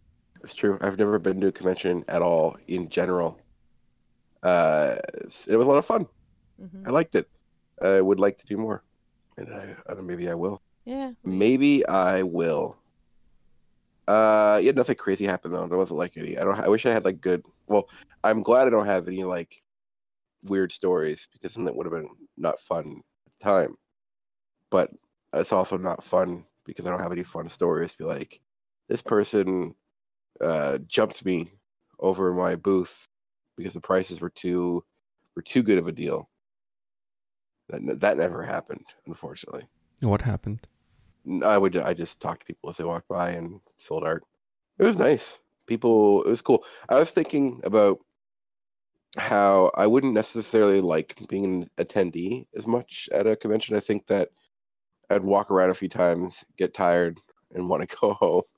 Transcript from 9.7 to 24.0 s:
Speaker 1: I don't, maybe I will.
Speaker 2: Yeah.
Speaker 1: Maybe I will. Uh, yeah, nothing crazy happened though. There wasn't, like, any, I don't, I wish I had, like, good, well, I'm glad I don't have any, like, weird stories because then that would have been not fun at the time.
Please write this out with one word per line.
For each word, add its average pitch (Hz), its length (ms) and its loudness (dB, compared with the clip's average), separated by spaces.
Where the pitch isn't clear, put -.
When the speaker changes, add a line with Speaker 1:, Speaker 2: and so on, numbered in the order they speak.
Speaker 1:
I - 40 -10
don't, 95 120 -14
maybe 87 240 -8
I 85 60 -6
will. 98 260 -4
Speaker 2:
Yeah. 262 260 -10
Speaker 1:
Maybe 131 640 2
I 92 340 2
will. 82 540 -2
Uh, 107 560 6
yeah, 123 100 6
nothing 131 240 2
crazy 98 300 -2
happened 90 280 -4
though. 85 120 -4
There 87 100 -2
wasn't, 87 220 0
like, 87 180 -4
any, - 220 -8
I 82 60 -2
don't, 98 140 0
I 107 100 -2
wish 110 180 2
I 120 40 2
had, 113 140 2
like, 90 160 -2
good, 90 240 -2
well, 104 240 0
I'm 110 180 2
glad 123 240 4
I 120 40 2
don't 107 160 2
have 92 200 0
any, 92 160 -8
like, 90 400 -8
weird 95 280 -2
stories 78 580 -2
because - 240 -16
then 113 120 -8
that 58 100 -6
would 78 80 -6
have 82 80 -10
been 82 160 -8
not 82 220 -2
fun 78 420 -8
at - 120 -20
the - 60 -12
time. 95 320 2